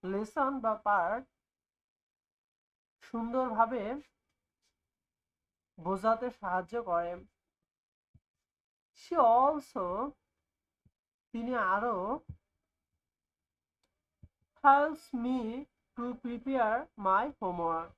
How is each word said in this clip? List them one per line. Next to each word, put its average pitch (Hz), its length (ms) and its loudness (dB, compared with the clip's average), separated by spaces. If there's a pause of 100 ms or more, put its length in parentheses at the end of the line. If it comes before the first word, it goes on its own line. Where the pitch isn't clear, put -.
(120)
লেসন 220 400 -2 (120)
বা 220 100 0 (140)
পাঠ 202 340 2 (1900)
সুন্দরভাবে 233 760 0 (2000)
বোঝাতে 220 420 0 (120)
সাহায্য 185 340 -4 (160)
করেন। 175 300 -2 (1800)
She - 160 -8 (180)
also, 269 520 2 (1500)
তিনি 233 220 -6 (220)
আরো 214 220 0 (2750)
helps 294 420 6 (180)
me 254 160 -2 (560)
to 240 80 -8 (200)
prepare 240 560 -2 (280)
my 196 180 4 (140)
homework। 170 580 -2